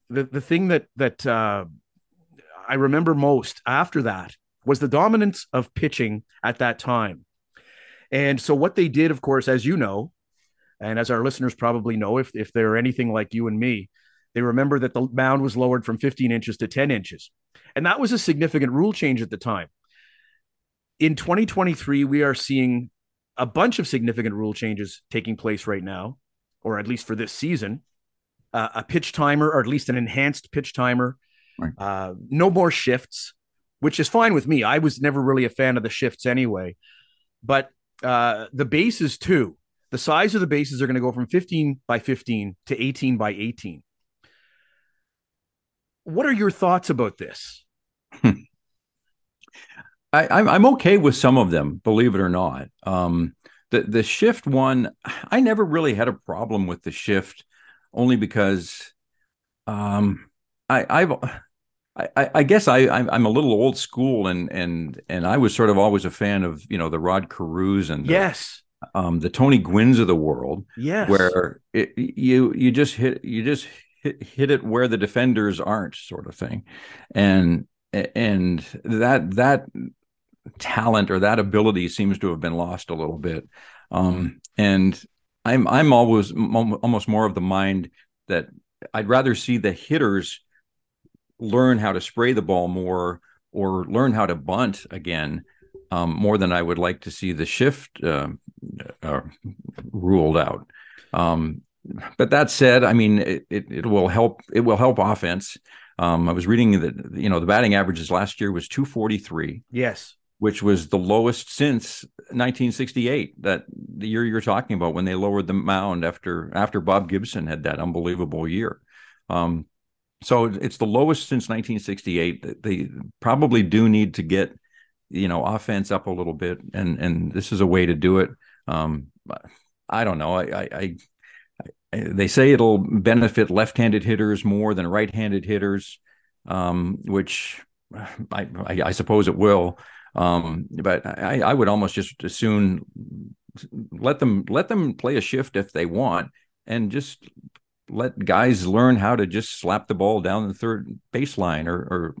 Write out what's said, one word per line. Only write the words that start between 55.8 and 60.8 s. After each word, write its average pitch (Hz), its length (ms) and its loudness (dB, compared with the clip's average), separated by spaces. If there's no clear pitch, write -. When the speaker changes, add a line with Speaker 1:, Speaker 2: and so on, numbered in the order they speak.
Speaker 2:
had 113 140 0
a - 40 -4
problem 101 540 -4
with 87 160 -8
the 80 100 -8
shift, - 520 -4
only 123 240 2
because, 98 760 -2
um, 104 640 -2
I, 127 180 2